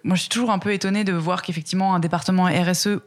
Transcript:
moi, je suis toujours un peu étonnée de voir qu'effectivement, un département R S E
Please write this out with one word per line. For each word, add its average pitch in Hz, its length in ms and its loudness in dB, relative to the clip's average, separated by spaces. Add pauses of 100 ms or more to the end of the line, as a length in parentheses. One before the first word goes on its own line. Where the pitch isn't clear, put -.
moi, 185 120 2
je 170 60 0
suis - 60 -6
toujours 233 220 -2
un 196 80 0
peu 208 140 -2
étonnée 196 320 0
de 190 80 0
voir 175 300 -2
qu'effectivement, 185 520 -2
un 175 60 2
département 180 440 2
R 180 240 2
S 180 180 0
E 208 200 0